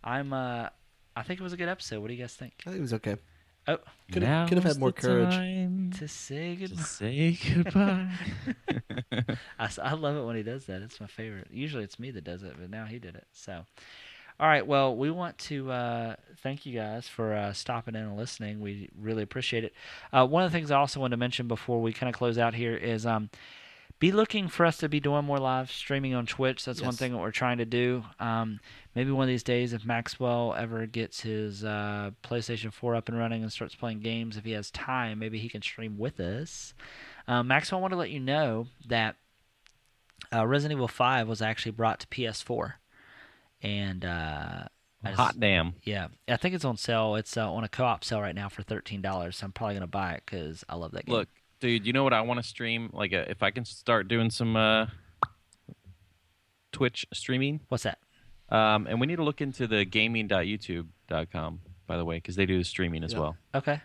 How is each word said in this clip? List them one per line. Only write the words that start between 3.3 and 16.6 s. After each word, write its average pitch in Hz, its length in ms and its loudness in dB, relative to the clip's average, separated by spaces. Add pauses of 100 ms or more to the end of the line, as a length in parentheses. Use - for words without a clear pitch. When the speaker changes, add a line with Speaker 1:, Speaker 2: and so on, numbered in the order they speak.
Speaker 1:
Oh. 160 100 2 (340)
Speaker 2:
Could - 120 2
have, 123 80 4
Speaker 3:
Now 165 160 4
Speaker 2:
could 180 100 6
have 180 60 4
had 165 80 6
Speaker 3:
is 143 80 2
Speaker 2:
more 131 120 4
Speaker 3:
the - 100 -6
Speaker 2:
courage. 123 340 6
Speaker 3:
time 185 640 0
Speaker 1:
To 151 80 -8
say 165 480 -6
Speaker 3:
to 185 140 -8
Speaker 1:
goodbye. 175 140 -6
Speaker 3:
say 147 540 2 (160)
goodbye. 185 580 4 (600)
Speaker 1:
<laughs> 120 680 -2 (220)
I 113 60 -2
s-, - 140 -6
I 131 140 -2
love 151 220 0
it 143 80 -2
when 117 120 -4
he 110 80 -4
does 127 220 -8
that. 95 160 -8
It's 113 180 -14
my 104 80 -10
favorite. 110 440 -12
Usually 135 320 -6
it's - 160 -12
me 127 120 -10
that 92 120 -10
does 90 200 -10
it, 73 160 -12
but 90 100 -12
now 110 160 -10
he 110 140 -10
did 92 160 -14
it. - 180 -20
So, 85 320 -12 (760)
all 151 80 4
right. 143 180 6
Well, 135 300 4
we 139 160 0
want 175 280 -6
to, 135 320 -6
uh, 117 440 -2 (220)
thank 139 280 -8